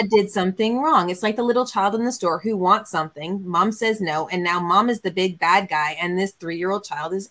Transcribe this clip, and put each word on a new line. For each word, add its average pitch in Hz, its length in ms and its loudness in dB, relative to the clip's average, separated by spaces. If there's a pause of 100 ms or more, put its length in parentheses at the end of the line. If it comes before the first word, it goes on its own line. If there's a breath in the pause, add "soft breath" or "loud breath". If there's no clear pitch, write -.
God 202 100 0
did 202 180 4
something 214 500 0
wrong. 269 300 2
It's 180 140 -2
like 214 120 0
the 240 80 -2
little 240 220 2
child 202 300 0
in 233 100 0
the 233 60 0
store 170 280 0
who 220 160 -2
wants 196 360 2
something. 160 560 -4
Mom 180 240 2
says 220 300 0
no, 156 260 -2
and 180 160 -2
now 175 160 0
mom 185 300 2
is 226 120 -2
the 190 100 -4
big 180 280 -2
bad 185 300 2
guy, 151 300 -2
and 175 200 0
this 196 140 0
three-year-old 175 500 -4
child 156 300 -8
is 196 180 -6